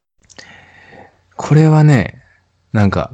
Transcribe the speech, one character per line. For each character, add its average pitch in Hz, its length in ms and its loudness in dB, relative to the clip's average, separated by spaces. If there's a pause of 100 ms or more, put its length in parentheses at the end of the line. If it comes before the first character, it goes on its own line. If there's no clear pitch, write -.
(1400)
こ - 180 -4
れ 156 140 2
は 156 160 2
ね、 139 380 -2 (500)
な 104 140 0
ん 95 40 -2
か 78 240 -8